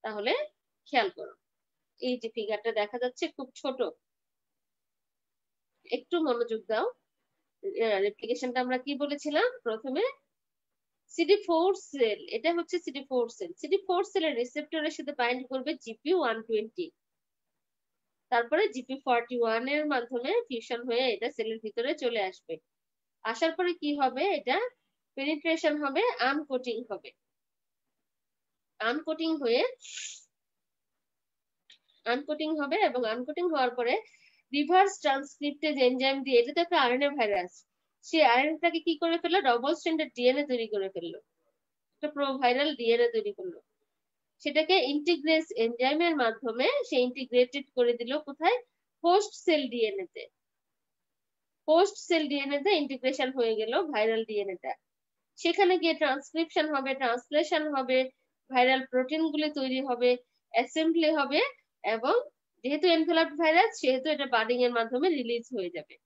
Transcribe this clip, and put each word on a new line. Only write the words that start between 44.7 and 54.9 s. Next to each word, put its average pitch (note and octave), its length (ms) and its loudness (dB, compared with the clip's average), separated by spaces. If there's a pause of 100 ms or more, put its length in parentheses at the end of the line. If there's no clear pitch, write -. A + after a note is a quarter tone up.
integrase D#4+ 540 0 (100)
এনজাইমের C4 600 2
মাধ্যমে A#3 500 -2 (220)
সে D4 80 -2
integrated B3 720 0 (100)
করে A#3+ 240 2
দিল A#3+ 180 -6
কোথায়? D#4 400 0 (460)
Host G4 280 4 (120)
cell D4+ 240 4
ডিএনএ G#3+ 460 -2
তে। - 100 -12 (1400)
Host F4+ 280 6 (120)
cell D#4+ 200 2
ডিএনএ C#4+ 360 -2
তে G#4 60 4 (120)
integration C4 460 -2 (100)
হয়ে A3+ 220 2
গেল A3 120 -2 (200)
viral A3+ 320 0
ডিএনএ G3+ 380 -4
টা। C3 100 -8 (720)